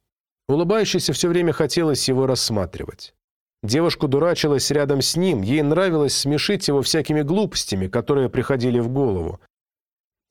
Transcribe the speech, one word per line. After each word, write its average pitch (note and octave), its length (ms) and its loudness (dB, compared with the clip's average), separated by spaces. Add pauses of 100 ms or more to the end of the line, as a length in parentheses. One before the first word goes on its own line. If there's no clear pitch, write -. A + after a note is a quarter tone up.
(480)
Улыбающейся F3 680 0
все F3 160 0
время E3+ 240 2
хотелось D#3 560 0
его C3 180 2
рассматривать. - 840 -4 (500)
Девушка D3+ 440 0
дурачилась D3 640 2
рядом C#3+ 300 2
с - 140 -2
ним, E3 260 0
ей C3+ 200 0
нравилось D#3 560 2
смешить D#3 500 -2
его C#3 140 2
всякими D3+ 400 0
глупостями, C#3+ 680 -2
которые B2 420 0
приходили B2 500 0
в A#2+ 100 0
голову. F#2+ 500 -2 (920)